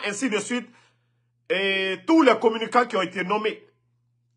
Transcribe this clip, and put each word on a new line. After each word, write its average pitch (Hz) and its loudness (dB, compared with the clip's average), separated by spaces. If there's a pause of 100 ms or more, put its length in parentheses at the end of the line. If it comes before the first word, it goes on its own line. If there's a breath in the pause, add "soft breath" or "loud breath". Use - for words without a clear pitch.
ainsi 208 -4
de 202 -2
suite, 240 -6 (800 soft breath)
et 190 -2
tous 320 6
les 226 6
communicants 226 0
qui 220 -4
ont 185 2
été 180 -6
nommés. 208 -4 (720)